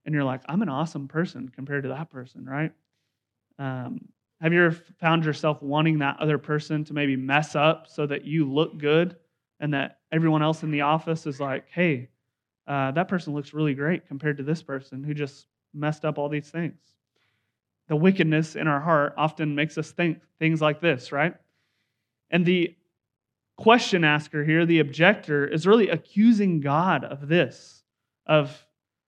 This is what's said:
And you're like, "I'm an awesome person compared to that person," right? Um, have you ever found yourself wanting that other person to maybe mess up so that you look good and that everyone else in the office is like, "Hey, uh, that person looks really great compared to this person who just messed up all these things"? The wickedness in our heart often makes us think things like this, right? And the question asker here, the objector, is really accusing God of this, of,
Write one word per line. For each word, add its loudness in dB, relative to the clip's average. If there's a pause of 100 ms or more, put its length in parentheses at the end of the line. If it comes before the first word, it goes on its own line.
And -2
you're 2
like, -4
"I'm -2
an -2
awesome -6
person -6
compared -6
to -6
that -10
person," -18
right? -4 (840)
Um, -8 (340)
have 0
you 6
ever 2 (240)
found 2
yourself -2
wanting 0
that -4
other 0
person -4
to -14
maybe 0
mess 0
up 2
so -6
that -6
you 0
look 0
good 0 (420)
and -4
that -6 (100)
everyone 2
else -2
in -4
the -2
office -2
is -10
like, -6
"Hey, -2 (580)
uh, -2
that 0
person -4
looks -8
really 0
great -4
compared -4
to -10
this -4
person -10
who -6
just -10 (260)
messed -4
up -4
all -4
these -6
things"? -10 (880)
The -2
wickedness 2
in -2
our 0
heart 2
often -2
makes -4
us -8
think -2 (200)
things 0
like 0
this, -2
right? -2 (960)
And 4
the 0 (800)
question 4
asker 0
here, 4
the 4
objector, 2
is -2
really 6
accusing 2
God 0
of -12
this, -2 (400)
of, 0 (400)